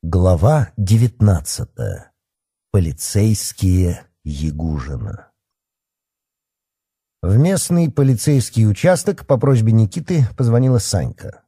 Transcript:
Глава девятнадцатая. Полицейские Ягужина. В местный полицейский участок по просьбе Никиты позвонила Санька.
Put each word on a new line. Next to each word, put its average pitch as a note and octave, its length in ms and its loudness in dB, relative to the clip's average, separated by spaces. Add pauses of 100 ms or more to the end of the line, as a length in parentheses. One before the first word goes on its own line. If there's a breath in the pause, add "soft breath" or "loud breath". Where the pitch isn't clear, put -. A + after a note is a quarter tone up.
(100)
Глава F#2 680 2
девятнадцатая. G2 1300 -2 (580)
Полицейские F#2 1400 -2 (180)
Ягужина. D2+ 1080 -8 (1900)
В F#2 160 0
местный E3+ 560 0
полицейский C3 720 0
участок F3 600 0
по C#3 100 2
просьбе A#2 360 2
Никиты C3+ 520 0 (100)
позвонила B2 440 2
Санька. - 680 -6